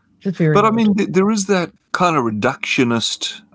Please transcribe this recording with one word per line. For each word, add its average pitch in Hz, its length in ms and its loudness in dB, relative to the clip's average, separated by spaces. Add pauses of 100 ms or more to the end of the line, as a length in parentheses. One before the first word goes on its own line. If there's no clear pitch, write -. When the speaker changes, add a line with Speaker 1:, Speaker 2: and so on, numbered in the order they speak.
(240)
Speaker 1:
It's 196 140 -6
very 160 180 2
Speaker 2:
But, 208 100 4
I 220 40 4
Speaker 1:
odd. 226 60 0
Speaker 2:
mean, 214 200 2
th-, 196 160 -2
there 190 180 2
is 208 160 -2
that 185 260 -2 (200)
kind 175 260 0
of 131 60 0
reductionist 117 1160 -2 (140)